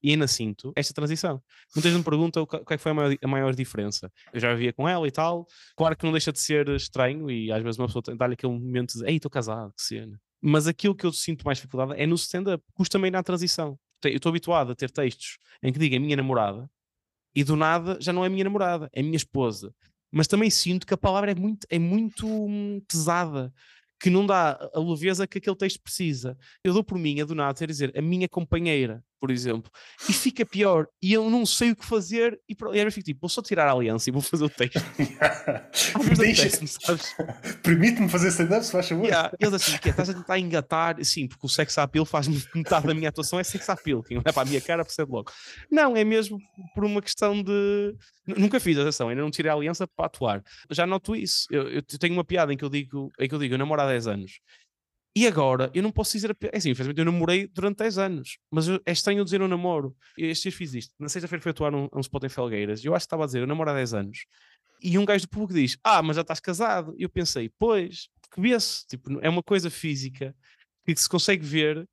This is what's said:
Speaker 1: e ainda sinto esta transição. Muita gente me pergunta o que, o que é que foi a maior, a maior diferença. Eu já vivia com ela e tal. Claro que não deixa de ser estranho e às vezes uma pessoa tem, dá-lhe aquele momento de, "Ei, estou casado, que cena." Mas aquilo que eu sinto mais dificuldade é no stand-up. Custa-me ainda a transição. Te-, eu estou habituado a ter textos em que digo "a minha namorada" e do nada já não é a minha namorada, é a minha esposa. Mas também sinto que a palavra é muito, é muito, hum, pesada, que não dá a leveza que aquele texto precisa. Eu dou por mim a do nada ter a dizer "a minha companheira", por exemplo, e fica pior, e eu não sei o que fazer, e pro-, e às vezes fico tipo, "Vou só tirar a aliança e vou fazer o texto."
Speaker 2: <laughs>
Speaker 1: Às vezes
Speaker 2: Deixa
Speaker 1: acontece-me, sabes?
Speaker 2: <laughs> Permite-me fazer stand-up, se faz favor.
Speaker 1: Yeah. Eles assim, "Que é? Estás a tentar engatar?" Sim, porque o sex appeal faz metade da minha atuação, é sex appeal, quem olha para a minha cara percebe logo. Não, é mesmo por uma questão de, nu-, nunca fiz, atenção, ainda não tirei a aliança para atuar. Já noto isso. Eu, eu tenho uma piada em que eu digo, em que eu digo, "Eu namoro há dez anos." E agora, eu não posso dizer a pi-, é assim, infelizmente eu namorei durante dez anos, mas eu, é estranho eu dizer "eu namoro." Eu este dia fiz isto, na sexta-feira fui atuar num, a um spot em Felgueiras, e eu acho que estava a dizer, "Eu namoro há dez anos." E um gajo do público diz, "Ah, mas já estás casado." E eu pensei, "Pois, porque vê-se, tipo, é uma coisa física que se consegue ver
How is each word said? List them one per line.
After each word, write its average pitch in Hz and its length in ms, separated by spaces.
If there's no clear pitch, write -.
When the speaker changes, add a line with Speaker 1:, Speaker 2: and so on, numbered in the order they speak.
Speaker 1:
e 143 80
ainda 151 160
sinto 113 480
esta 147 180
transição. 151 480
Muita 156 160
gente 175 100
me 170 40
pergunta 160 380
o 151 60
que, - 100
o - 80
que - 80
é 151 40
que - 60
foi 156 80
a 156 40
maior, 143 280
a 131 40
maior 135 280
diferença. 104 560
Eu 117 80
já 120 120
vivia 120 200
com 139 140
ela 170 200
e 135 40
tal. 170 360
Claro 160 180
que - 100
não 160 60
deixa 160 220
de - 60
ser 147 300
estranho 139 640
e 110 200
às 110 120
vezes 117 160
uma 127 80
pessoa 113 160
tem, 120 140
dá-lhe 123 160
aquele 123 200
momento 123 460
de, 117 100
"Ei, 160 60
estou 147 160
casado, 110 420
que - 80
cena." 110 380
Mas 147 260
aquilo 196 280
que - 100
eu 165 80
sinto - 320
mais 139 120
dificuldade 131 440
é 147 40
no 165 100
stand-up. 180 460
Custa-me 190 320
ainda 185 140
a 180 40
transição. 170 560
Te-, - 80
eu 139 80
estou 151 120
habituado 165 440
a - 20
ter 131 160
textos - 460
em 131 80
que 131 80
digo 143 160
"a 123 40
minha 147 180
namorada" 123 520
e 139 100
do 143 120
nada 165 460
já 170 120
não 180 100
é 185 40
a - 20
minha 190 140
namorada, 180 500
é 131 60
a 131 40
minha 156 140
esposa. 113 560
Mas 151 160
também 208 220
sinto 180 380
que - 60
a 190 40
palavra 202 340
é 190 40
muito, 208 340
é 170 80
muito, 202 480
hum, 208 600
pesada, 160 640
que 185 100
não 185 160
dá 175 320
a 160 60
leveza 175 480
que 196 120
aquele 190 180
texto 196 240
precisa. 135 560
Eu 180 100
dou 208 120
por 190 120
mim 151 220
a 151 60
do 160 100
nada 139 180
ter 165 120
a - 20
dizer 143 300
"a 143 40
minha 180 280
companheira", 160 720
por 131 120
exemplo, 120 380
e 202 60
fica - 320
pior, 190 420
e 185 100
eu 220 180
não 233 160
sei 240 260
o 220 40
que - 100
fazer, 226 600
e 214 80
pro-, 214 200
e - 20
às 208 60
vezes 214 100
fico 190 120
tipo, 143 160
"Vou 175 80
só 240 120
tirar 175 260
a 139 60
aliança 113 360
e 123 40
vou 139 80
fazer 151 240
o 147 40
texto." - 280
Speaker 2:
<laughs> - 880
Speaker 1:
Às 285 100
vezes - 140
Speaker 2:
Deixa 220 240
Speaker 1:
acontece-me, - 240
sabes? - 480
Speaker 2:
<laughs> - 240
Permite-me 190 460
fazer 175 200
stand-up, 175 360
se - 60
faz 180 160
favor. 175 180
Speaker 1:
Yeah. 175 340
Eles 208 140
assim, 156 240
"Que - 120
é? - 20
Estás 180 180
a 196 40
tentar 180 260
engatar?" 165 640
Sim, 143 240
porque - 180
o 127 40
sex - 280
appeal 151 280
faz 147 220
metade 160 340
da 160 60
minha 156 160
atuação, 156 300
é 185 40
sex - 260
appeal, 147 340
quem 120 140
olha 127 160
para 139 80
a 131 40
minha 135 160
cara 170 220
percebe 151 280
logo. 110 200
Não, 294 240
é 220 80
mesmo 214 340
por 202 120
uma 208 160
questão 208 400
de, 202 540
nu-, 180 100
nunca 202 220
fiz, 165 180
atenção, 143 320
ainda 127 120
não 151 100
tirei 151 200
a 151 40
aliança 165 320
para - 180
atuar. 104 380
Já 165 160
noto 190 300
isso. 208 340
Eu, 139 200
eu 135 140
tenho 170 300
uma 175 100
piada 165 300
em 135 40
que 131 60
eu 143 60
digo, 139 500
em 131 80
que 131 80
eu 151 40
digo, 131 140
"Eu 131 40
namoro 147 240
há 139 60
dez 120 200
anos." 101 320
E 226 80
agora, 135 480
eu 180 80
não 214 120
posso 214 180
dizer 214 200
a 214 40
pi-, - 160
é 214 60
assim, 160 140
infelizmente 131 280
eu 160 60
namorei 175 420
durante 196 300
dez 214 200
anos, 180 400
mas 160 160
eu, 185 180
é 175 60
estranho 202 280
eu 202 40
dizer 190 180
"eu 190 60
namoro." 175 480
Eu 160 120
este 165 200
dia 180 80
fiz 151 160
isto, 117 260
na 147 80
sexta-feira 170 340
fui 170 100
atuar 151 200
num, 139 200
a - 60
um 139 40
spot 135 240
em 135 40
Felgueiras, 110 540
e 139 40
eu 160 80
acho 175 80
que - 40
estava 160 160
a - 20
dizer, 127 160
"Eu 127 60
namoro 156 220
há 147 40
dez 127 200
anos." 101 320
E 180 160
um 202 60
gajo 196 200
do - 40
público 208 240
diz, 139 280
"Ah, 208 220
mas 156 140
já 165 40
estás 160 200
casado." 180 560
E - 60
eu 185 60
pensei, 143 480
"Pois, 190 520
porque - 200
vê-se, 233 460
tipo, 135 340
é 156 80
uma 170 120
coisa 175 280
física 135 640
que 170 120
se - 100
consegue 175 380
ver 151 480